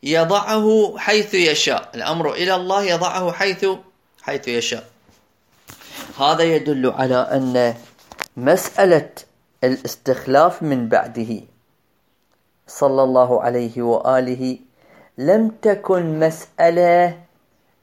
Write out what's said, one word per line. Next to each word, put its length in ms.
يضعه 960
حيث 360
يشاء، 600
الأمر 380
إلى 220
الله 280
يضعه 500
حيث، 340
حيث 260
يشاء. 420
هذا 220
يدل 480
على 240
أن 600
مسألة 760
الاستخلاف 960
من 260
بعده 520
صلى 360
الله 400
عليه 400
وآله 760
لم 300
تكن 560
مسألة 1000